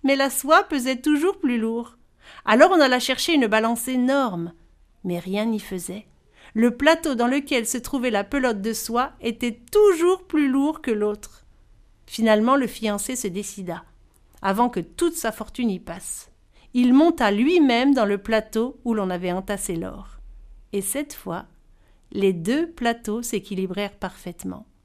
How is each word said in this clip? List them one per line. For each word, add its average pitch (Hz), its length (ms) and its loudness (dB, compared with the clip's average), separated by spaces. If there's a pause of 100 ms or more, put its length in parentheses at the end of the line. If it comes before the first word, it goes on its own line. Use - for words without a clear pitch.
Mais 277 120 4
la 269 140 0
soie 330 340 4
pesait 262 360 -2
toujours 311 380 2
plus 247 200 0
lourd. 226 380 -4 (480)
Alors 277 280 6
on 349 80 6
alla 254 180 4
chercher 262 360 -2
une 269 120 4
balance 220 400 0
énorme. 247 680 -2 (520)
Mais 175 160 -4
rien 196 240 -4
n'y 220 160 -2
faisait. 185 480 -12 (460)
Le 240 220 2
plateau 311 380 2
dans 233 140 0
lequel 269 380 -2
se 247 120 -6
trouvait 247 320 -4
la 208 140 -2
pelote 254 360 -2
de 220 120 -4
soie 233 480 -4
était 233 400 -6 (100)
toujours 370 560 4
plus 294 220 0
lourd 285 340 0
que 254 80 -4
l'autre. 208 560 -4 (600)
Finalement, 220 500 2
le 262 100 0
fiancé 214 500 -6
se 220 120 -6
décida, 180 560 -10 (580)
avant 214 260 2
que 214 120 -4
toute 339 340 -4
sa 226 180 -4
fortune 233 380 -4
y 180 80 -4
passe. - 520 -14 (440)
Il 247 200 4
monta 294 360 6
lui-même 262 640 4
dans 240 100 4
le 202 140 0
plateau 220 680 -2
où 233 80 -2
l'on 202 160 0
avait 180 240 -2
entassé 190 440 -6
l'or. 190 420 -10 (540)
Et 202 100 -2
cette 285 320 -6
fois, 180 320 -10 (640)
les 196 220 2
deux 233 380 -2
plateaux 233 520 -4
s'équilibrèrent 196 720 -6
parfaitement. 180 720 -12 (180)